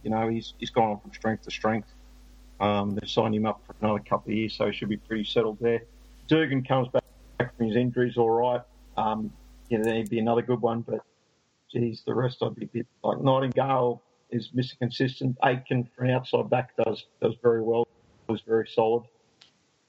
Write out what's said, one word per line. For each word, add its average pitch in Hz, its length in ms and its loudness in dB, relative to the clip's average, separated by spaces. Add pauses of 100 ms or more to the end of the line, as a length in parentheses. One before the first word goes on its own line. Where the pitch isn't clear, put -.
You 104 80 -4
know, 113 180 0
he's, 113 300 -6
he's - 120 -8
gone 113 200 2
on 104 100 -6
from - 140 -20
strength 110 300 -4
to - 60 -14
strength. 110 380 -2 (720)
Um, 101 360 0
they've 104 120 -8
signed 113 260 0
him 107 120 0
up - 200 -2
for - 140 -18
another 107 200 0
couple - 320 -2
of 107 60 0
years, 110 180 -4
so 110 100 0
he 104 100 0
should 107 120 -6
be 104 80 -2
pretty 110 280 -6
settled 110 360 0
there. 117 220 0 (440)
Dugan 139 380 2
comes 131 240 0
back - 160 0 (520)
from 117 100 0
his 107 100 0
injuries 123 400 0
all 117 140 4
right. 123 300 2 (360)
Um, 107 360 -2 (360)
you 117 100 2
know, 113 160 2
he'd 107 160 -2
be 117 80 0
another 117 240 4
good 123 180 0
one, 117 200 0
but, 113 200 -6 (720)
geez, 117 340 -2
the 117 80 -2
rest 127 280 -2
I'd 117 140 -2
be 110 80 -10
a 104 40 -8
bit, 117 180 -6 (180)
like, - 160 0
Nightingale 131 840 2 (280)
is 113 220 -4
Mister 127 240 -2
Consistent. 131 680 -2
Aitken, 127 520 0
for 123 80 -4
an 127 60 2
outside 127 400 0
back, 127 260 0
does, - 280 0 (180)
does - 200 0
very 117 200 4
well, 113 240 2 (420)
is 107 180 -2
very 110 280 2
solid, 117 300 2 (840)